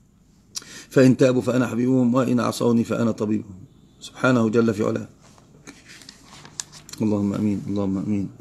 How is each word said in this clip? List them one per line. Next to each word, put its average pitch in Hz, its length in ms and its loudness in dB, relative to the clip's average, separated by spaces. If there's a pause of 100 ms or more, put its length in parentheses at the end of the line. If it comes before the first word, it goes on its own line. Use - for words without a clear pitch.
(880)
فإن 131 280 6
تابوا 127 240 4
فأنا 123 260 0
حبيبهم 123 480 0
وإن 123 240 2
عصوني 117 440 0
فأنا 113 280 -2
طبيبهم". 107 440 -4 (460)
سبحانه 120 480 0
جل 113 240 2
في 104 100 -2
علاه. 113 240 -4 (1900)
اللهم 104 320 -2
أمين، 101 340 -2
اللهم 98 300 -4
أمين، 98 320 -4 (120)